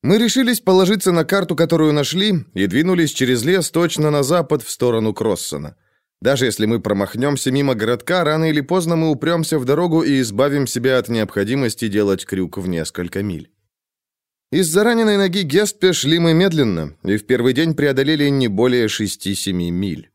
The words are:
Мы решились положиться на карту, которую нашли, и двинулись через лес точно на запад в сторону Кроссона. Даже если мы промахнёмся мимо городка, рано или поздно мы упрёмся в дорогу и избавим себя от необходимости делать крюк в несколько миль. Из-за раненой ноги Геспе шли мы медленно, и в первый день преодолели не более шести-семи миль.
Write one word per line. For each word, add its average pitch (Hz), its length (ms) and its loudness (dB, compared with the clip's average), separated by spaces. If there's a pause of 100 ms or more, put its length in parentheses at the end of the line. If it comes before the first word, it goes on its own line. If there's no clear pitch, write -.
Мы 185 140 4
решились 240 420 0
положиться 190 500 2
на 165 140 2
карту, 185 320 -2
которую 156 360 2
нашли, 156 520 0 (100)
и 95 140 0
двинулись 165 420 2
через 123 320 0
лес 175 280 0
точно 160 420 0
на 147 100 0
запад 147 400 0
в - 80 -14
сторону 113 420 0
Кроссона. 82 640 -4 (480)
Даже 131 220 2
если 107 220 0
мы 113 120 0
промахнёмся 113 720 -2
мимо 139 240 0
городка, 120 480 -2
рано 160 260 0
или 151 120 0
поздно 170 340 -2
мы 160 160 2
упрёмся 160 480 -2
в 127 60 -2
дорогу 160 400 0
и 139 160 2
избавим 131 480 0
себя 131 300 0
от 120 100 -2
необходимости 113 800 -2
делать 101 360 0
крюк 92 340 -6
в 92 100 -6
несколько 87 560 -6
миль. 82 260 -8 (1000)
Из-за 175 320 2
раненой 226 320 2
ноги 196 260 0
Геспе 180 500 0
шли 156 280 0
мы 165 120 4
медленно, 135 680 0
и 98 140 0
в 104 100 -6
первый 123 280 2
день 156 200 0
преодолели 143 540 2
не 139 180 2
более 120 400 2
шести-семи 95 840 -4
миль. 87 420 -6